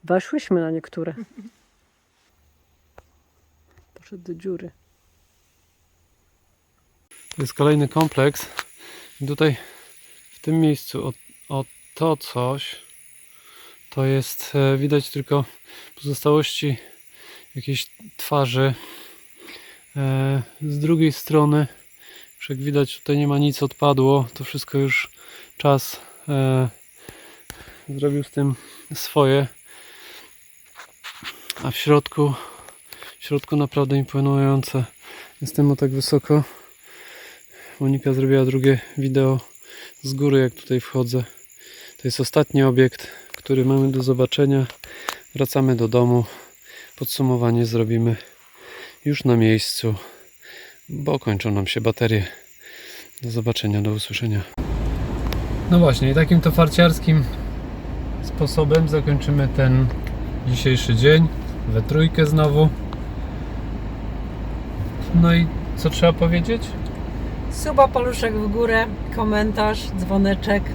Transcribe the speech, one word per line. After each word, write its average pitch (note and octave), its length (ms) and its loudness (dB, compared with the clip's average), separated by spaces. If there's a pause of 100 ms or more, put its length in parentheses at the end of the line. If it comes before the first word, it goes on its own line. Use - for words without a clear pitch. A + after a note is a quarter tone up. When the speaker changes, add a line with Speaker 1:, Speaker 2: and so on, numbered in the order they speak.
Speaker 1:
Weszłyśmy F#3 580 -2
na D#3+ 100 -4
niektóre. E3 420 -8
<laughs> - 40 -16 (2750)
Poszedł F3+ 300 -20
do F3 100 -12
dziury. F3 380 -10 (2750)
Speaker 2:
To D3 60 -8
jest B2+ 120 -6
kolejny D3 340 4
kompleks. C#3+ 580 0 (760)
I C3+ 60 -6
tutaj D3 280 0 (760)
w - 80 -20
tym D#3+ 220 0
miejscu C#3+ 460 -2
o, B2+ 60 -10 (360)
o C3+ 160 -6 (300)
to D#3+ 220 0
coś, B2+ 580 -6 (1120)
to C3+ 160 -2
jest, - 500 -4
e, C3+ 220 2
widać C#3+ 320 0
tylko C#3 360 -2 (500)
pozostałości D3 840 -2 (760)
jakiejś C3+ 360 -6 (260)
twarzy. C3+ 560 0 (1200)
E, C3+ 460 0 (200)
z D3 180 -4
drugiej D#3 320 2
strony, D3+ 560 2 (680)
już - 120 -16
jak C3+ 100 -6
widać, C#3+ 400 -2
tutaj C#3+ 180 -2
nie D3 100 2
ma C#3+ 100 2
nic, C#3+ 260 2
odpadło. C3+ 680 2
To C3 100 -12
wszystko - 340 -8
już C3+ 340 -2 (460)
czas, - 440 0 (280)
e, C3 400 2 (1200)
zrobił C#3+ 340 -2
z - 60 -10
tym C#3 260 0 (380)
swoje. C#3 540 2 (2250)
A C3+ 80 -4
w - 60 -8
środku, D3 560 2 (840)
w - 40 -20
środku D3 320 -4
naprawdę C#3 420 0
imponujące. C#3 880 0 (580)
Jestem C#3+ 300 2
o C3+ 40 2
tak C3+ 160 0
wysoko. C#3 520 2 (1400)
Monika C3+ 340 0
zrobiła C3+ 320 4
drugie C3 340 2 (180)
wideo C3+ 420 2 (640)
z C3+ 100 -6
góry, C#3 260 2
jak B2+ 140 2
tutaj - 260 -4
wchodzę. B2 440 -2 (720)
To - 100 -8
jest A#2+ 120 -4
ostatni C#3 440 2
obiekt, B2+ 440 2 (280)
który C3 300 0
mamy C3+ 260 2
do C3 120 -2
zobaczenia. C3+ 640 2 (680)
Wracamy C3+ 400 2
do A2+ 120 0
domu. B2 380 4 (720)
Podsumowanie A#2+ 720 0
zrobimy A2+ 500 0 (880)
już D3 180 -2
na B2 120 4
miejscu, A2 600 2 (920)
bo C#3+ 300 -4
kończą G#2 320 -2
nam G2+ 160 -2
się A2+ 140 -4
baterie. A2 460 0 (920)
Do A#2+ 100 -8
zobaczenia, A2 500 -2
do G#2+ 100 -2
usłyszenia. G#2+ 500 -4 (1300)
No F3 80 6
właśnie, C3+ 320 4
i - 20 0
takim D#3+ 280 4
to D#3+ 100 2
farciarskim D#3+ 720 4 (1000)
sposobem D#3 640 2
zakończymy C#3+ 580 0
ten C3 400 4 (600)
dzisiejszy A#2+ 480 2
dzień. D3+ 320 6 (420)
We A2 120 0
trójkę D#3 440 2
znowu. D3+ 440 4 (2500)
No E3+ 140 6
i E3+ 120 4 (280)
co D#3 140 -2
trzeba E3+ 240 4
powiedzieć? F3 480 0 (880)
Speaker 1:
Suba, C#4 360 2
paluszek A#3+ 460 -2
w G#3+ 180 -2
górę, A3+ 340 2 (300)
komentarz, G#3+ 720 0 (100)
dzwoneczek. G3 640 0 (120)